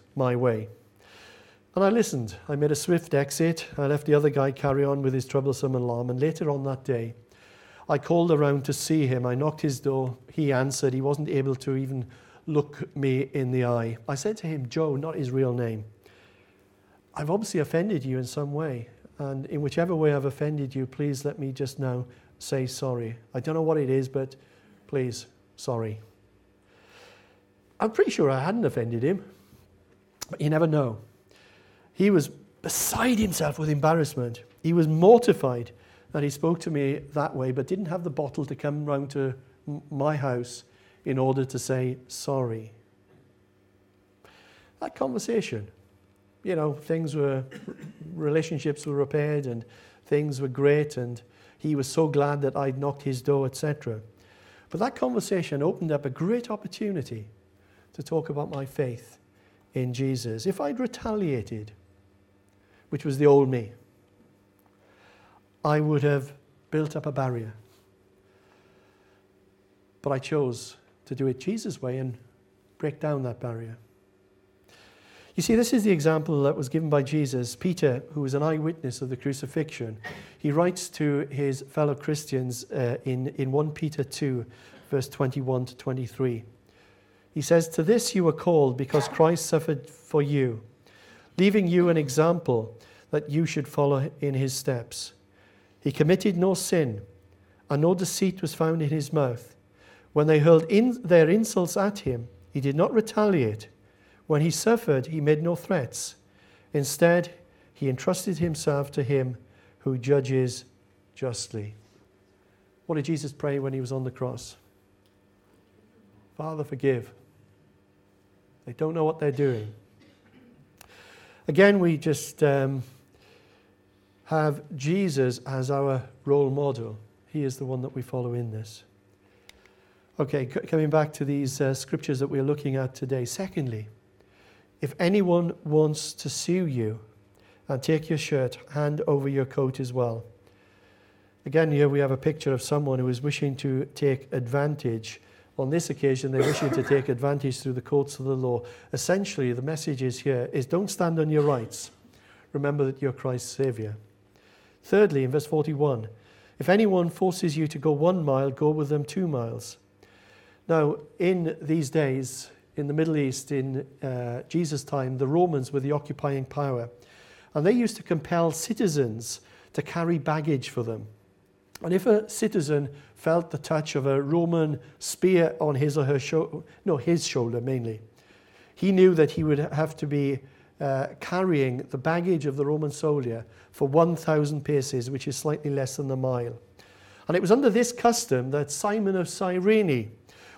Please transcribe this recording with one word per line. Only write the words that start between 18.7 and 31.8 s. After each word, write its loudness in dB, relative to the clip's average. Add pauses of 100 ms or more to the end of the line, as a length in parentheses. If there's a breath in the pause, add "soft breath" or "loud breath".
And -6
in -4
whichever 0
way 4
I've 0
offended -4
you, -2
please -4
let -6
me -6
just -6
now -2 (320 loud breath)
say -4
sorry. -6 (160)
I -6
don't -4
know 0
what 2
it 0
is, 2
but -6 (520 soft breath)
please, -4 (300)
sorry." -6 (1800 soft breath)
I'm 0
pretty 2
sure 4
I 2
hadn't 0
offended 0
him, 0 (1040 loud breath)
but -10
you 2
never 4
know. 2 (920 soft breath)